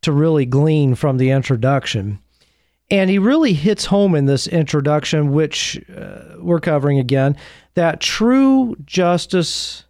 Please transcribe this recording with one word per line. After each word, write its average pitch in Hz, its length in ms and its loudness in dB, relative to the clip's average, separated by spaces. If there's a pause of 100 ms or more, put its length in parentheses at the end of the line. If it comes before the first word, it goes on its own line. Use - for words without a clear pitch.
to 160 100 -2
really 151 320 2
glean 143 500 2
from 135 220 -2
the 131 140 2
introduction. 127 880 -2 (720)
And 190 180 2
he 196 100 2
really 247 360 2
hits 180 320 -2
home 202 280 2
in 139 120 2
this 139 200 0
introduction, 151 880 0
which, - 500 -4 (120)
uh, - 440 -18
we're 170 220 0
covering 143 380 0
again, 135 380 0 (380)
that 165 260 0
true 262 840 2
justice 175 1040 -2